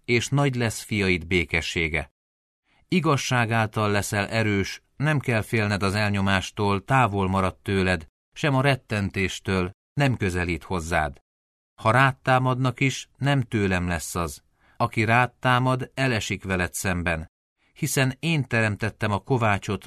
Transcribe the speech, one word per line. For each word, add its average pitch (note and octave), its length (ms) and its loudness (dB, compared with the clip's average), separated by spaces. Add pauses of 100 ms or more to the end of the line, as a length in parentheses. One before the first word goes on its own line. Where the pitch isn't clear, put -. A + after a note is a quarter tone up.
és A#2+ 220 0
nagy C#3 280 2
lesz A#2 260 -2
fiaid F#2+ 460 0
békessége. E2 840 -2 (760)
Igazság C3+ 640 0
által A2 400 0
leszel G2+ 360 0
erős, G#2 560 -2 (120)
nem D3 240 0
kell A#2 220 0
félned G#2 420 0
az G2 100 2
elnyomástól, G2 920 0
távol G2+ 440 2
maradt F#2+ 360 0
tőled, F#2 440 0 (260)
sem C#3+ 220 0
a C3 60 4
rettentéstől, G2 1080 -2 (280)
nem C3 180 2
közelít F2 460 -2
hozzád. D#2+ 560 -2 (600)
Ha A2 100 4
rád C3 260 4
támadnak B2+ 640 0
is, C3 380 -2
nem C#3 240 2
tőlem F#2+ 460 0
lesz E2+ 280 -6
az. E2+ 280 -6 (340)
Aki A#2 260 0
rád A#2+ 300 2
támad, B2+ 600 0
elesik A2+ 500 -2
veled F2+ 300 -2
szemben. E2+ 580 -2 (420)
Hiszen C3+ 460 0
én D#3 280 0
teremtettem A2 640 -2
a G2 80 0
kovácsot, G#2+ 680 -2